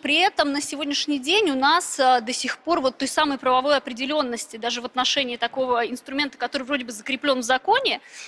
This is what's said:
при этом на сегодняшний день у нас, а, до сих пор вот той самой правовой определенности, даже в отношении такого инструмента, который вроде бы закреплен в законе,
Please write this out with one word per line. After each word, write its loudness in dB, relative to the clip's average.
при 2
этом 2
на -2
сегодняшний -4
день 2
у 0
нас, 2
а, 6
до -4
сих -4
пор 0
вот 0
той -2
самой 0
правовой 2
определенности, -4
даже -4
в -6
отношении -2
такого 0
инструмента, -6
который -4
вроде -2
бы -10
закреплен -2
в -4
законе, 2